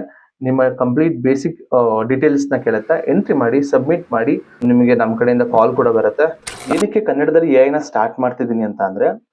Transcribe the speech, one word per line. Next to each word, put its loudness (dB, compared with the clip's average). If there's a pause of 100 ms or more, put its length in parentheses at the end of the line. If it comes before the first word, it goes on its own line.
(420)
ನಿಮ್ಮ 0
ಕಂಪ್ಲೀಟ್ -2
ಬೇಸಿಕ್, -2
ಆ, 0
ಡೀಟೇಲ್ಸ್ 0
ನ 0
ಕೇಳುತ್ತೆ. -2
ಎಂಟ್ರಿ 0
ಮಾಡಿ, 0
ಸಬ್ಮಿಟ್ -2
ಮಾಡಿ, -2 (220)
ನಿಮಗೆ 4
ನಮ್ 0
ಕಡೆಯಿಂದ 2
ಕಾಲ್ 2
ಕೂಡ 2
ಬರುತ್ತೆ. 2 (500)
ಏನಕ್ಕೆ -2
ಕನ್ನಡದಲ್ಲಿ 2
ಎ 8
ಐ 4
ನ 0
ಸ್ಟಾರ್ಟ್ -2
ಮಾಡ್ತಿದ್ದೀನಿ -2
ಅಂತ -6
ಅಂದ್ರೆ 0 (260)